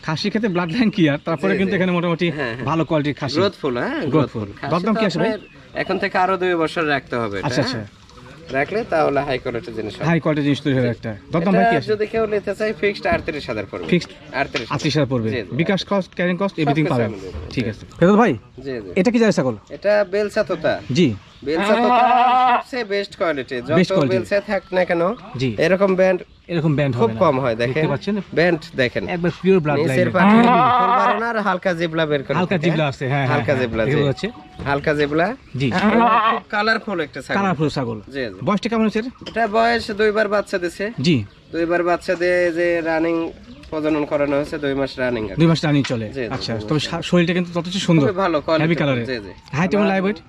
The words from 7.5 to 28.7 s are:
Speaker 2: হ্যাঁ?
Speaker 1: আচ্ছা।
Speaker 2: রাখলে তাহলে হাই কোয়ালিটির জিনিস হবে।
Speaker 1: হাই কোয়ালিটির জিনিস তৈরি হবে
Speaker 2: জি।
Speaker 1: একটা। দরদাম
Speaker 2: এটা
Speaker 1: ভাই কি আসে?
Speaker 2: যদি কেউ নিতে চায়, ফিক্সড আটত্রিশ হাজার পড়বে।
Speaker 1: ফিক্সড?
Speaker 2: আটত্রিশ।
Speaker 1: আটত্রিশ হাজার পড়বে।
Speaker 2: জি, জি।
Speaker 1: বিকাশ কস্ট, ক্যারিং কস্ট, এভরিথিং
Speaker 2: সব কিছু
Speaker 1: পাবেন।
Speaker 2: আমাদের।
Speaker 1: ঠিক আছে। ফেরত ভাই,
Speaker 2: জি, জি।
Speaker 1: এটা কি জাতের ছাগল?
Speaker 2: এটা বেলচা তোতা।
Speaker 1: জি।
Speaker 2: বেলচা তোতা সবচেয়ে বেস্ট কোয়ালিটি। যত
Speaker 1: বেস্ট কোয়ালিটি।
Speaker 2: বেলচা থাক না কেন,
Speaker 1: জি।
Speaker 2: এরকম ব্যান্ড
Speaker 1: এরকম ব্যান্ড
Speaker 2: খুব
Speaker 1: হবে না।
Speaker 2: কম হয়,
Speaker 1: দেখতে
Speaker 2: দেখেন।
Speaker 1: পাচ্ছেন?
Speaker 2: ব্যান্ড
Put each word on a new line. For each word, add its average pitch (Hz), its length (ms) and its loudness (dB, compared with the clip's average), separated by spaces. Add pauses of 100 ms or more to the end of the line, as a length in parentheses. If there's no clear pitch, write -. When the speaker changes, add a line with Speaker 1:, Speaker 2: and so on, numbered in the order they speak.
Speaker 2:
হ্যাঁ? 117 220 -4
Speaker 1:
আচ্ছা। - 160 -18 (520)
Speaker 2:
রাখলে 139 280 -2 (100)
তাহলে 147 320 2
হাই 143 180 -2
কোয়ালিটির 117 360 -8
জিনিস 107 180 -6
হবে। - 140 -6
Speaker 1:
হাই 170 120 2
কোয়ালিটির 151 280 0
জিনিস 139 140 0
তৈরি 139 160 0
হবে 123 120 2
Speaker 2:
জি। 113 60 -2
Speaker 1:
একটা। 113 160 -10 (180)
দরদাম 196 240 0
Speaker 2:
এটা 185 60 4
Speaker 1:
ভাই 226 60 6
কি 233 120 4
আসে? 208 140 -4
Speaker 2:
যদি 214 160 0
কেউ 226 180 -2
নিতে 208 300 -2
চায়, 214 180 -2
ফিক্সড 208 340 -2
আটত্রিশ 160 400 -2
হাজার 107 180 -4
পড়বে। 90 240 -10
Speaker 1:
ফিক্সড? 175 220 2 (220)
Speaker 2:
আটত্রিশ। 131 380 -4
Speaker 1:
আটত্রিশ 143 240 -2
হাজার 139 160 2
পড়বে। 113 180 0
Speaker 2:
জি, 120 120 -2
জি। 92 140 -10
Speaker 1:
বিকাশ 175 300 0
কস্ট, 196 300 -2
ক্যারিং 180 220 0
কস্ট, 196 220 -4
এভরিথিং 151 240 2
Speaker 2:
সব - 40 0
কিছু 156 60 0
Speaker 1:
পাবেন। 113 180 0
Speaker 2:
আমাদের। 95 200 -12 (200)
Speaker 1:
ঠিক 123 160 -4
আছে। 107 160 -10 (120)
ফেরত 185 200 4
ভাই, 214 160 4 (260)
Speaker 2:
জি, 135 240 -10
জি। 95 140 -14
Speaker 1:
এটা 185 160 4
কি 233 80 2
জাতের 220 180 4
ছাগল? 135 180 0 (140)
Speaker 2:
এটা 190 240 -2 (180)
বেলচা 208 320 -2
তোতা। 165 300 -2 (180)
Speaker 1:
জি। 151 160 4 (380)
Speaker 2:
বেলচা 175 300 0
তোতা 240 280 4 (400)
সবচেয়ে 247 420 0
বেস্ট 202 300 -4
কোয়ালিটি। 143 400 -2
যত 127 220 0
Speaker 1:
বেস্ট 185 140 4
কোয়ালিটি। - 220 2
Speaker 2:
বেলচা 190 240 0 (100)
থাক 196 240 -4
না 180 140 2
কেন, 170 160 0 (360)
Speaker 1:
জি। 127 200 0
Speaker 2:
এরকম 185 380 2
ব্যান্ড 185 240 2 (280)
Speaker 1:
এরকম 165 280 0
ব্যান্ড 139 180 0
Speaker 2:
খুব 120 100 2
Speaker 1:
হবে 220 100 2
না। 220 80 -6
Speaker 2:
কম 160 180 4
হয়, 123 160 0
Speaker 1:
দেখতে 120 180 -2
Speaker 2:
দেখেন। 156 180 0
Speaker 1:
পাচ্ছেন? - 240 -2 (200)
Speaker 2:
ব্যান্ড 170 260 2 (140)